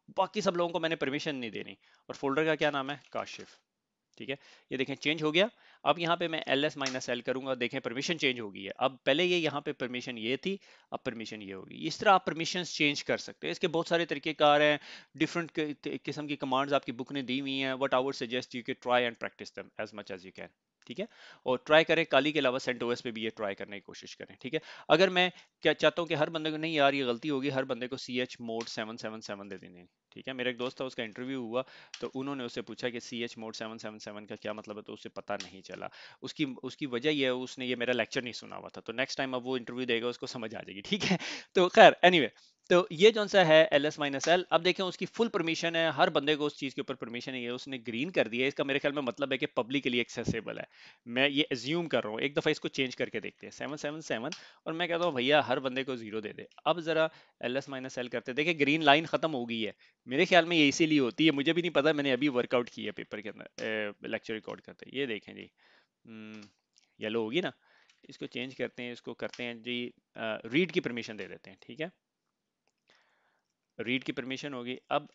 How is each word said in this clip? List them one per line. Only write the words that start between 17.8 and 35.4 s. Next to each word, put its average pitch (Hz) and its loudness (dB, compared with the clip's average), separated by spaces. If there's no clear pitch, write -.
I 127 6
would 139 -2
suggest 123 -4
you 120 -6
can 123 -8
try 123 4
and 113 -12
practice - -12
them 98 -14
as 107 -8
much 101 -10
as 90 -18
you 92 -18
can, 87 -14
ठीक 120 -12
है, 208 -8
और 127 0
ट्राई 156 8
करें, 160 4
काली 143 4
के 156 0
अलावा 131 2
सेंट 123 -2
ओ 120 0
एस 117 -2
पे 127 -6
भी 110 -8
ये 110 -2
ट्राई 101 -4
करने 98 -10
की 95 -12
कोशिश - -16
करें, - -16
ठीक 127 -6
है। 156 -2
अगर 180 8
मैं 180 2
क्या 156 4
चाहता 156 2
हूँ 160 -4
कि 165 0
हर 151 2
बंदे 160 -4
को, 156 -4
नहीं 160 -4
यार 139 6
ये 139 0
गलती 120 -2
होगी, 139 0
हर 135 0
बंदे 123 -6
को 131 -6
सी 123 -4
एच 127 -4
मोड 113 -6
सेवन 110 -8
सेवन 110 -8
सेवन 101 -10
दे 98 -10
देने, 90 -20
ठीक - -14
है। 131 -8
मेरा 127 -2
एक 117 -8
दोस्त 123 -6
था, 139 -4
उसका 127 -8
इंटरव्यू 123 -8
हुआ, 117 -4
तो 123 -6
उन्होंने 131 -6
उससे 120 -8
पूछा 117 -8
कि 117 -8
सी 117 -8
एच 117 -8
मोड 110 -10
सेवन 113 -10
सेवन 107 -12
सेवन 104 -14
का 107 -10
क्या 107 -8
मतलब 107 -10
है, 107 -12
तो 107 -14
उसे 107 -14
पता 101 -8
नहीं 95 -14